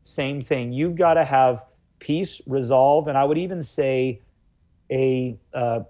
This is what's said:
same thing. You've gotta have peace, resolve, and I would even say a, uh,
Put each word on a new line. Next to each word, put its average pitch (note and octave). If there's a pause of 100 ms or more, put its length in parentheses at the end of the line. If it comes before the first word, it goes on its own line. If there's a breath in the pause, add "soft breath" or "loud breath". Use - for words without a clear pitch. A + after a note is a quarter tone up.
same C#3+
thing. B2
You've E3
gotta E3
have C3 (340)
peace, F3
resolve, C3+
and C#3
I C#3
would D3
even F3
say C3 (680)
a, C3 (160)
uh, A#2+